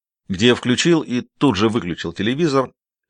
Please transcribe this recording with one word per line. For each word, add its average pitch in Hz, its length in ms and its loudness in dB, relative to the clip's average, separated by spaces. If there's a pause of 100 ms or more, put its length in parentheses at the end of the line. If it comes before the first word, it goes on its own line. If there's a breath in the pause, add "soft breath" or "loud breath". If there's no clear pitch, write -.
(280)
где 110 280 2
включил 139 460 0
и 123 200 -4 (160)
тут 131 180 2
же 107 140 2
выключил 87 440 -6
телевизор. 135 580 -2 (380)